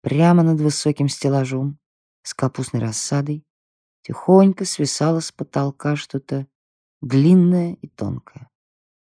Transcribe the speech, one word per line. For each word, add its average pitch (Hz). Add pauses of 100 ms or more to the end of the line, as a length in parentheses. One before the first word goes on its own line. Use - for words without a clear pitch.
Прямо 170
над 160
высоким 147
стеллажом 135 (440)
с -
капустной 131
рассадой 143 (580)
тихонько 190
свисало 160
с -
потолка 139
что-то 139 (560)
длинное 175
и -
тонкое. - (680)